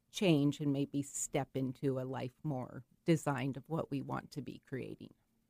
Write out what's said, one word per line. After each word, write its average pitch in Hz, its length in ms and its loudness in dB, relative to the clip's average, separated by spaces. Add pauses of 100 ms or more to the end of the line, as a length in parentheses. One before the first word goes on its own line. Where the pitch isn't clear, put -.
(140)
change 143 460 6
and 147 140 2
maybe 139 280 0
step - 540 -4
into 131 420 0
a 131 60 -4
life 127 300 -6 (100)
more 127 400 -4 (220)
designed 139 500 2
of 139 120 -10
what 160 220 -2
we 139 120 -2
want 131 280 -6
to 147 120 -8
be - 260 -12
creating. 113 460 -8 (360)